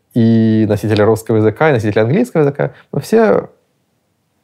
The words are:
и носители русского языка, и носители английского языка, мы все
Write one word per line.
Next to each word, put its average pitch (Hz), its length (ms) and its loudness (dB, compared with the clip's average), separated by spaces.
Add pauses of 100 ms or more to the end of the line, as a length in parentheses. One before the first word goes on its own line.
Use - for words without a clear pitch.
(140)
и 113 560 2
носители 104 320 -2
русского 110 360 0
языка, 107 320 0
и 147 40 2
носители 107 240 -2
английского 156 440 -2
языка, 143 320 -4 (180)
мы - 100 -6
все 220 460 0 (960)